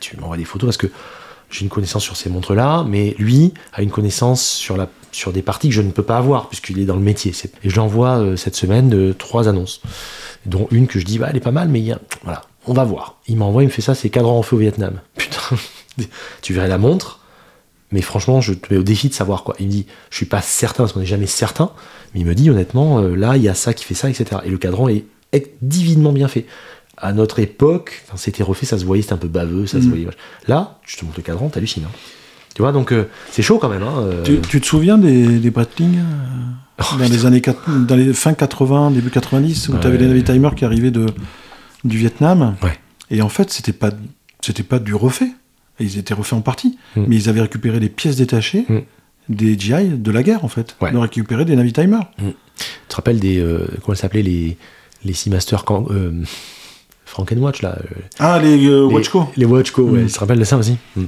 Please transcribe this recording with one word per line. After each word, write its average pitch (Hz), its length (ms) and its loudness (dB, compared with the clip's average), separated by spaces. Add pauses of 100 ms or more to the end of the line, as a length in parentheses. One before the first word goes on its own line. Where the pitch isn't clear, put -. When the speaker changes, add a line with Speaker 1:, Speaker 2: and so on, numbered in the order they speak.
Speaker 1:
tu - 160 -16
m'envoies 82 220 -10
des 82 80 -8
photos 110 220 -4
parce 117 100 -2
que - 80 -2 (640)
j'ai - 140 -10
une 98 40 -4
connaissance 101 340 -4
sur - 140 -10
ces - 140 -8
montres-là, 120 580 0
mais 104 300 0
lui 131 340 4 (220)
a - 80 -4
une 101 80 -2
connaissance 113 520 0
sur - 360 -6
la, 92 100 -4 (240)
sur - 180 -8
des 92 120 -4
parties - 260 -2
que 123 60 0
je 107 80 2
ne 98 80 0
peux 104 120 -2
pas 113 140 0
avoir, 123 320 0
puisqu'il - 300 -10
est 98 80 0
dans 92 100 0
le 95 60 0
métier. 104 320 0
C'est, - 180 -12 (100)
et - 60 -4
je 90 60 0
lui 113 60 2
envoie, 117 400 2
euh, 95 160 0
cette 92 200 -6
semaine, 117 380 2
euh, 95 180 4
trois 113 360 -2
annonces, 92 340 -2 (640)
dont 95 240 -2
une 120 160 4
que - 120 -2
je 90 60 -4
dis, 104 140 -4
bah, 123 100 -2
elle 147 80 -2
est 123 40 -2
pas 120 120 -2
mal, 165 160 0
mais 127 120 2
il 110 60 -2
y 117 60 -4
a... - 60 -6 (240)
voilà, 85 180 -10 (260)
on 123 60 -2
va 131 120 2
voir. 87 320 -6 (120)
Il 113 80 0
m'envoie, 107 260 2
il 139 40 4
me 127 40 2
fait - 120 -6
ça, 135 120 0
c'est - 140 -4
cadran 120 300 2
en 113 40 2
feu 117 140 0
au 110 40 4
Vietnam. 98 460 -2
<laughs> - 100 -20
Putain, - 400 -6 (840)
tu - 140 -6
verrais 92 140 0
la 92 100 0
montre, 143 420 0 (720)
mais 98 80 0
franchement, 127 400 0
je 104 140 0
te - 180 -6
mets 98 80 4
au - 20 2
défi 107 260 2
de 135 60 -8
savoir, 95 300 -4
quoi. - 160 -8
Il 98 60 -4
me 98 40 -2
dit, 101 160 -4 (240)
je - 60 -12
suis - 100 -6
pas 104 160 -2
certain, - 400 -2
parce 110 100 0
qu'on 95 80 -6
n'est 92 60 -4
jamais 98 200 -2
certain, - 440 -2 (440)
mais 92 60 -4
il 85 60 0
me 85 80 2
dit, 139 160 4
honnêtement, 127 500 2
euh, 90 140 2
là, 110 220 2
il 135 60 4
y 107 60 4
a 92 60 0
ça - 200 -2
qui - 100 -16
fait - 100 -8
ça, 135 160 -2
et 123 40 -2
cetera. 104 300 -6
Et - 60 -6
le 95 80 -2
cadran 95 300 0
est, 104 160 -2 (280)
est 139 200 -2 (100)
divinement 156 500 2
bien 139 140 2
fait. 127 200 -4 (500)
À 98 160 -6
notre 107 280 0
époque, - 720 0
quand 98 60 -14
c'était 104 260 -4
refait, 98 240 -4
ça 110 120 -2
se 90 60 -4
voyait, 95 180 2
c'était 104 120 -4
un 87 40 -2
peu 85 100 -6
baveux, 87 380 -2
ça 131 140 -2
se 123 60 4
Speaker 2:
Mm. - 20 6
Speaker 1:
voyait. 82 180 -2 (420)
Là, 151 380 0
je - 100 -16
te - 80 -14
montre 80 140 -10
le 87 40 -8
cadran, 90 260 -4
t'hallucines, 107 360 -6
hein. 76 60 -10 (640)
Tu - 80 -2
vois, 131 100 2
donc, 135 200 0
euh, 110 160 0 (240)
c'est 110 100 0
chaud 214 160 4
quand 135 100 0
même, 98 140 -4
hein, 127 160 -4
euh. 92 240 -2
Speaker 2:
Tu, 143 180 2
tu 131 200 0
te 123 60 -4
souviens 165 300 4
des, 123 420 6
des 113 120 2
Breitling, 165 480 0
euh, 175 40 0 (800)
Speaker 1:
Oh, - 20 -2 (100)
Speaker 2:
dans 131 120 0
Speaker 1:
putain. 120 80 4
Speaker 2:
les 120 140 4
années 123 140 6
quat-, - 160 0 (300)
dans 131 100 2
les 131 160 4
fin 156 220 2
quatre-vingts, 143 560 2
début 123 200 0
quatre-vingt-dix, 139 580 0
où - 80 0
t'avais 123 200 2
Speaker 1:
Ouais. 120 60 2
Speaker 2:
les 127 60 6
Navy 127 160 4
Timer 131 320 4
qui - 80 -2
arrivaient 117 260 2
de, 117 160 0 (760)
du 113 140 -2
Vietnam. 123 640 2
Speaker 1:
Ouais. 85 140 0 (340)
Speaker 2:
Et 107 120 0
en 107 60 2
fait, 190 240 -2
c'était - 200 -4
pas, 104 180 -2 (500)
c'était 104 240 -6
pas 127 160 0
du 104 140 -6
refait. 127 360 0 (500)
Ils 101 180 -4
étaient 101 160 -6
refaits 104 200 -4
en 113 60 0
partie. 175 380 -2 (160)
Speaker 1:
Mm. 104 140 0
Speaker 2:
Mais 113 80 4
ils 107 120 0
avaient 110 140 2
récupéré 113 380 -2
les 107 80 0
pièces 143 280 -2
détachées 127 520 0
Speaker 1:
Mm. 110 100 2 (520)
Speaker 2:
des 110 280 2
G 101 160 -2
I 190 140 2 (100)
de 107 140 -2
la 113 100 2
guerre, 196 220 2
en 123 40 0
fait. - 320 -8
Speaker 1:
Ouais. 95 120 -2
Speaker 2:
De 120 60 0
récupérer 117 460 -2
des 165 120 2
Navy 123 160 2
Timer. 185 260 2 (220)
Speaker 1:
Mm. 101 80 -4
Tu - 360 -14 (240)
te - 60 -12
rappelles 120 240 0
des, 95 220 2
euh, 85 260 0 (160)
comment 104 120 -2
elles - 20 -2
s'appelaient, 98 260 -2
les, 87 340 -2 (480)
les 95 80 -4
Seamaster 95 520 -2
Can-, 101 260 0
euh, 90 320 -2 (840)
Frankenwatch, 117 580 -4
là, 90 160 -4
euh. - 220 -12 (180)
Speaker 2:
Ah, 165 220 2
les, 151 260 6
euh, 139 220 6
Speaker 1:
Les, 123 60 4
Speaker 2:
Watchco. 147 420 2
Speaker 1:
les 127 80 4
Watchco, 127 380 4
ouais. 123 200 4
Speaker 2:
Mm. 117 40 2
Speaker 1:
Tu 104 60 -2
te - 60 -8
rappelles 117 220 2
de 110 40 4
ça 120 140 2
aussi ? 117 180 2 (200)
Mm. 92 120 -2